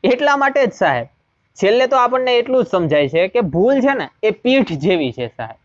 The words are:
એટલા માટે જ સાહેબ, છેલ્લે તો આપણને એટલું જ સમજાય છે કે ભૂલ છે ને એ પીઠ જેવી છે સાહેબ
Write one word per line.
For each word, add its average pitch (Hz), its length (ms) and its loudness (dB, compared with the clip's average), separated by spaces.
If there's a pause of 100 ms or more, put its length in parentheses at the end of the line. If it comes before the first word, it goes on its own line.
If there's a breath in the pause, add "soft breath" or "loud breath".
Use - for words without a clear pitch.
એટલા 277 320 2
માટે 277 300 0
જ 202 60 -4
સાહેબ, 131 340 -2 (540)
છેલ્લે 233 260 2
તો 269 100 0
આપણને 247 420 0
એટલું 254 260 0
જ - 20 -6
સમજાય 147 420 0
છે 165 200 0
કે 233 120 -2
ભૂલ 202 400 0
છે 277 140 0
ને 185 140 -6 (140)
એ 214 80 2
પીઠ 247 420 0
જેવી 151 400 -2
છે 120 240 -8
સાહેબ 113 280 -12